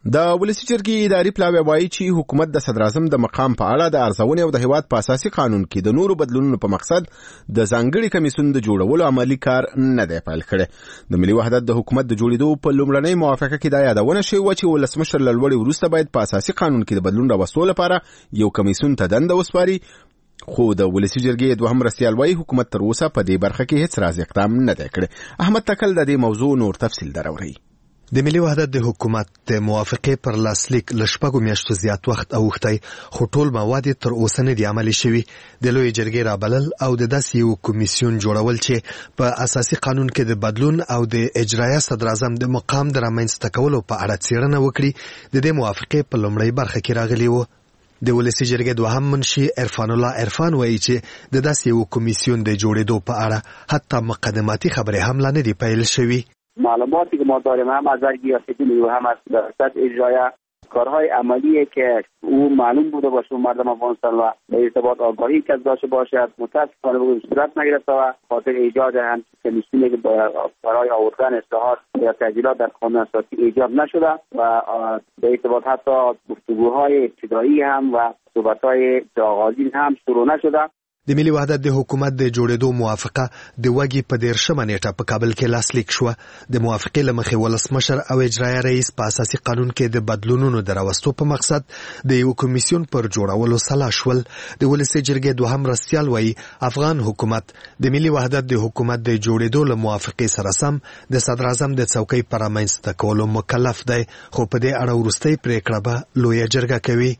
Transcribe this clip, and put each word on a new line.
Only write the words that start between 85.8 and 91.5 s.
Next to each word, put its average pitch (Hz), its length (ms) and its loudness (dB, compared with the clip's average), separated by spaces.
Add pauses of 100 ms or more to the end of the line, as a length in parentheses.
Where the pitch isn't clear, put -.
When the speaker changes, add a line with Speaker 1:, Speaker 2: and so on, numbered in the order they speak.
Speaker 2:
شوه. 117 220 -2 (400)
د 117 120 0
موافقې 117 440 -2
له 123 100 0
مخې 113 240 -2
ولسمشر 131 560 0 (120)
او 127 60 2 (100)
اجرایه 123 400 -2
رئیس 127 300 0
په 117 60 -4 (100)
اساسي - 260 -2 (100)
قانون 123 220 0
کې 123 240 0
د 113 160 0
بدلونونو 120 520 0
د 95 160 -2
راوستو 98 340 -2
په - 180 -4
مقصد 147 320 -2 (480)